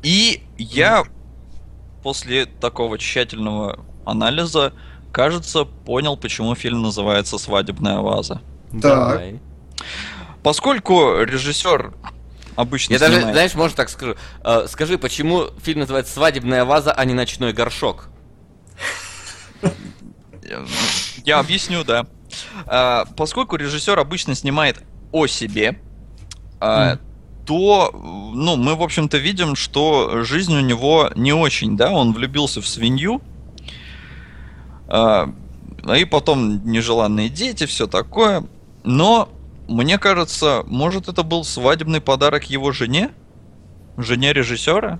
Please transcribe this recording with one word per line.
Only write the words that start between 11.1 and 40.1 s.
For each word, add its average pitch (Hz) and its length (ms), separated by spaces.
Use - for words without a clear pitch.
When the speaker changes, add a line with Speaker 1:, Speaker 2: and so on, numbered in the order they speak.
Speaker 1:
режиссер 135 720
обычно 123 380
Speaker 3:
Я 127 80
даже, 160 160
Speaker 1:
снимает 107 180
Speaker 3:
знаешь, 175 200
можно 160 220
так 127 120
скажу. 120 260
Э, 117 240
скажи, 165 300
почему 151 480
фильм 156 200
называется 135 320
«Свадебная 131 520
ваза», 143 280
а 135 120
не 127 100
«Ночной 123 380
горшок»? - 580
Speaker 1:
Я, 62 200
я 147 140
объясню, 170 460
да. 117 220
А, 123 400
поскольку 165 400
режиссер 147 420
обычно 151 360
снимает 139 480
о 156 140
себе, 110 540
а, 107 360
Speaker 3:
Мгм. - 40
Speaker 1:
то, 185 440
ну, 156 220
мы, 131 180
в 160 80
общем-то, 156 340
видим, 160 400
что 135 680
жизнь 160 300
у 143 60
него 135 540
не 135 180
очень, 135 440
да, 120 140
он 131 220
влюбился 135 480
в 95 80
свинью, 135 540
а, 104 440
и 170 80
потом 127 640
нежеланные 113 600
дети, 190 360
все - 200
такое. 196 580
Но, 190 440
мне 135 300
кажется, 156 680